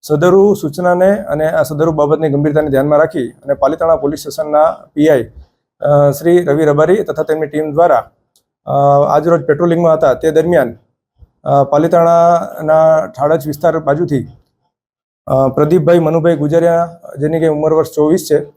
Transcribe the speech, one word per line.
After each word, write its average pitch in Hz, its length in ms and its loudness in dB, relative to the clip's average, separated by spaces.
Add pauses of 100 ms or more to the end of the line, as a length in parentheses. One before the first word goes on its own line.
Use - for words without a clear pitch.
સદરુ 180 520 2
સૂચનાને 180 600 0
અને 156 340 -4
આ 160 140 0
સદરુ 156 280 -2
બાબતની 151 380 0
ગંભીરતાને 147 400 -2
ધ્યાનમાં 147 300 0
રાખી 156 300 -2
અને 139 240 -8
પાલીતાણા 160 420 0
પોલીસ 147 240 -4
સ્ટેશનના 151 560 -2 (180)
પી 151 160 2
આઈ, 123 220 0 (480)
અ, 143 320 2
શ્રી 170 320 0
રવિ 151 220 0
રબારી 156 380 2
તથા 156 200 -6
તેમની 156 240 -4
ટીમ 151 260 -6
દ્વારા, 151 380 0 (540)
અ, 135 60 -8 (360)
આજરોજ 156 380 0
પેટ્રોલિંગમાં 170 480 0
હતા 151 200 2
તે 156 180 -2
દરમિયાન, 156 460 0 (680)
અ, 143 200 2
પાલીતાણાના 160 1400 2
ઠાડજ 147 420 -4
વિસ્તાર 160 320 -2
બાજુથી, 147 480 -2 (1000)
અ, 135 200 0
પ્રદીપભાઈ 151 520 2
મનુભાઈ 165 360 0
ગુજરિયા, 170 640 -2 (200)
જેની 151 200 -2
કે 165 80 0
ઉંમર 156 260 0
વર્ષ 156 180 0
ચોવીસ 151 400 0
છે 143 80 2 (180)